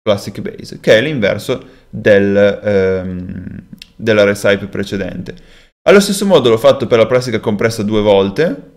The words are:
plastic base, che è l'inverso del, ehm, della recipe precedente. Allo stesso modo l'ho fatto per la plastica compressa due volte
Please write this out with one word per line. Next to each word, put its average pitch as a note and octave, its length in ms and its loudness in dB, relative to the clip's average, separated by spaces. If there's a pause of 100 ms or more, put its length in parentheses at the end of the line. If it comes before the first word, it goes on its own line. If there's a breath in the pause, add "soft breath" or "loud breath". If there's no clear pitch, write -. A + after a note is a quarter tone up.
plastic G2+ 400 -4
base, - 400 -14
che - 160 4
è A2 60 2
l'inverso B2+ 600 -4 (280 loud breath)
del, G2+ 440 2 (300)
ehm, F#2 960 -4 (320)
della G#2+ 300 2
recipe G2+ 400 0
precedente. G2 720 -10 (520 soft breath)
Allo F#3+ 140 6
stesso G3+ 240 -2
modo D#3+ 240 4
l'ho A2+ 80 4
fatto C3 300 2
per A#2+ 100 2
la A2+ 100 6
plastica A#2+ 320 -2
compressa A2 440 -2
due G#2+ 180 0
volte G#2 760 0